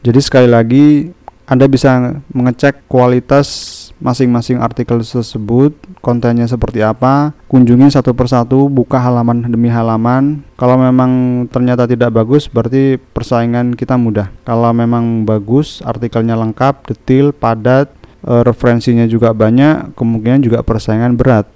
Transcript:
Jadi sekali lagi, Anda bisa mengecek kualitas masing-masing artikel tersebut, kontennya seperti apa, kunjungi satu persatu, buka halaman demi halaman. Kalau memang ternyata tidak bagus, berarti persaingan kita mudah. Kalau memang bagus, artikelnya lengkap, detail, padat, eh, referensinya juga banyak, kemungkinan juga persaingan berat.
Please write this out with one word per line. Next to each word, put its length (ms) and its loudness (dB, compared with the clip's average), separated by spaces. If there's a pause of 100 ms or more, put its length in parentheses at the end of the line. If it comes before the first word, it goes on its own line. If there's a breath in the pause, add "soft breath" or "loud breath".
Jadi 160 4
sekali 240 2
lagi, 640 2 (360)
Anda 200 2
bisa 520 0 (120)
mengecek 560 -2
kualitas 880 0 (280)
masing-masing 580 -2
artikel 380 -4
tersebut, 760 -2 (300)
kontennya 420 0
seperti 380 -4
apa, 500 0 (140)
kunjungi 400 4
satu 260 2
persatu, 540 0
buka 320 -2
halaman 480 0
demi 240 0
halaman. 720 -2 (160)
Kalau 160 2
memang 720 0
ternyata 400 0
tidak 260 0
bagus, 380 0
berarti 480 0
persaingan 800 -4
kita 160 -2
mudah. 320 -2 (160)
Kalau 320 0
memang 480 -2
bagus, 580 -2
artikelnya 540 -4
lengkap, 480 -4 (100)
detail, 380 0
padat, 580 0 (380 soft breath)
eh, 160 2
referensinya 640 0
juga 240 0
banyak, 640 0
kemungkinan 480 0
juga 180 2
persaingan 540 -2
berat. 400 2